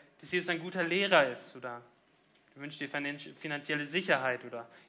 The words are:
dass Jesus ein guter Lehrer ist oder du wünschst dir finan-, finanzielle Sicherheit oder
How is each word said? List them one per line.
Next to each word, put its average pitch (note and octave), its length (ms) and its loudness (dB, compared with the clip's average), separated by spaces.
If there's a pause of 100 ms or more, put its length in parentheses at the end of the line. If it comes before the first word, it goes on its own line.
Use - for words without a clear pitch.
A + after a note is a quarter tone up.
(200)
dass - 120 -16
Jesus F3 160 2
ein E3+ 100 2
guter F3+ 240 -2
Lehrer E3+ 460 6
ist - 260 -8
oder A#2+ 260 -10 (720)
du C#3 80 -18
wünschst D3 200 -10
dir C#3+ 80 -4
finan-, C#3+ 320 -4 (160)
finanzielle D3 480 -4
Sicherheit C#3 600 2
oder A#2 240 -10 (200)